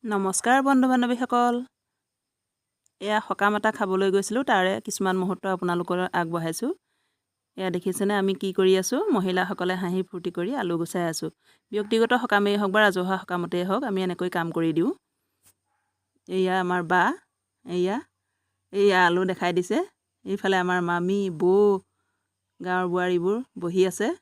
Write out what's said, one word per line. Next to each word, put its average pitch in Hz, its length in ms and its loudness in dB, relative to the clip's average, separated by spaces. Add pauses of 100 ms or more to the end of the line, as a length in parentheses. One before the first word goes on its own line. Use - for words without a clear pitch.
নমস্কাৰ 208 580 2
বন্ধু 262 260 4
বান্ধৱীসকল। 240 640 0 (1500)
এয়া 214 200 -2
সকাম 202 340 0
এটা 208 180 2
খাবলৈ 190 380 0
গৈছিলোঁ, 196 340 0
তাৰে 190 360 2
কিছুমান 190 360 -2
মুহূৰ্ত 185 300 -2
আপোনালোকৰ 180 520 -2 (140)
আগবঢ়াইছোঁ। 170 580 -4 (840)
এয়া 185 140 -4
দেখিছেনে 185 440 -2
আমি 190 200 2
কি 190 180 -4
কৰি 190 240 4
আছোঁ? 247 240 -2 (100)
মহিলাসকলে 185 640 0
হাঁহি 185 280 -2
ফূৰ্তি 180 280 -8
কৰি 175 240 -6
আলু 175 240 -4
গুচাই 170 260 -4
আছোঁ। 160 260 -6 (420)
ব্যক্তিগত 220 460 2
সকামেই 202 380 2
হওক 202 140 0
বা 214 100 2
ৰাজহুৱা 190 380 2
সকামতেই 180 460 -4
হওক, 220 200 -2
আমি 196 180 -2
এনেকৈ 180 280 -4
কাম 170 200 -4
কৰি 165 220 0
দিওঁ। 170 180 2 (1400)
এয়া 185 320 0
আমাৰ 180 220 0
বা, 175 200 2 (640)
এয়া, 180 320 -2 (760)
এয়া 196 300 4
আলু 175 220 4
দেখাই 180 280 -2
দিছে। 180 260 0 (460)
এইফালে 190 320 -2
আমাৰ 180 260 0
মামী, 175 380 -2 (140)
বৌ, 180 240 4 (1040)
গাঁৱৰ 180 280 -2
বোৱাৰীবোৰ 180 480 0 (200)
বহি 180 300 0
আছে। 202 220 -2 (140)